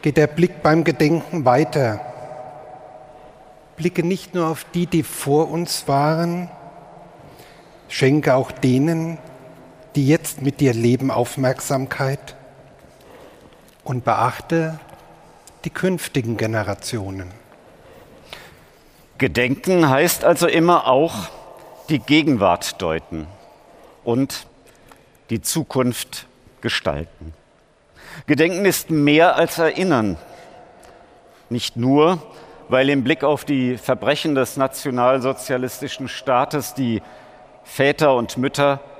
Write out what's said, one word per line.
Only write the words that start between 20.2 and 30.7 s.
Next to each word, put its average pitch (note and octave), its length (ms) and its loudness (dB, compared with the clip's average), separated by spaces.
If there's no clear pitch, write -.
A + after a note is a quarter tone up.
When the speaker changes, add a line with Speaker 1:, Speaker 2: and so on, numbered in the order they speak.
Speaker 2:
also E3+ 220 4
immer E3 400 4
auch D#3+ 420 0
die D#3 80 2
Gegenwart C3 840 2
deuten D#2+ 460 -4
und B2 440 -2
die A2+ 140 -4
Zukunft - 840 -4
gestalten. D#2+ 720 -6
Gedenken E3 380 2
ist - 260 0
mehr D3+ 460 6
als E3 220 0
Erinnern. D3 600 0